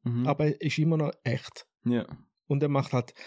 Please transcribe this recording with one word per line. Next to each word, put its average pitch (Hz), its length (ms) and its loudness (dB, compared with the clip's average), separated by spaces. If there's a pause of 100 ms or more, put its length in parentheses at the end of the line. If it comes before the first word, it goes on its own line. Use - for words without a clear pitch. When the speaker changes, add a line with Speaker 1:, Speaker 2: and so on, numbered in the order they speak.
Speaker 1:
Mhm. 120 240 0
Speaker 2:
aber 143 200 2
er 147 140 -2
ist 156 160 -2
immer 156 200 4
noch 151 140 0 (120)
echt. - 420 -6 (200)
Speaker 1:
Ja. 120 200 2 (420)
Speaker 2:
Und 139 140 0
er 147 80 4
macht 139 240 0
halt 123 200 -2 (140)